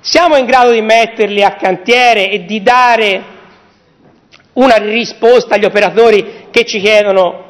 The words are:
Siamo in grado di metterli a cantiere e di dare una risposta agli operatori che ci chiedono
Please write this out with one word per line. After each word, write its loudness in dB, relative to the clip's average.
Siamo 0
in 0
grado 2
di 0
metterli 0
a 2
cantiere 0
e -8
di -8
dare 0
una 2
risposta 0
agli 0
operatori 0
che 0
ci -8
chiedono 0